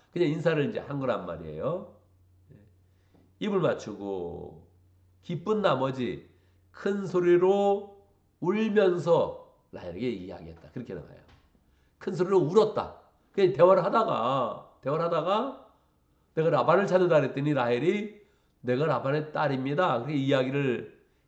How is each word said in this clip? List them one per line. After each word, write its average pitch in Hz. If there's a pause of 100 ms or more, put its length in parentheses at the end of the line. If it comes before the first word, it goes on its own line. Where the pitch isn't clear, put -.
(140)
그냥 165
인사를 151
이제 110
한 143
거란 110
말이에요. 85 (1500)
입을 196
맞추고 95 (560)
기쁜 208
나머지 131 (420)
큰 202
소리로 185 (380)
울면서 180 (200)
라헬에게 92
이야기했다. 90
그렇게 113
나와요. - (800)
큰 196
소리로 180
울었다. 156 (380)
그냥 190
대화를 180
하다가, 131
대화를 151
하다가 185 (680)
"내가 160
라반을 156
찾는다." 175
그랬더니 143
라헬이 139 (400)
"내가 127
라반의 143
딸입니다." 143
그렇게 135
이야기를 135 (300)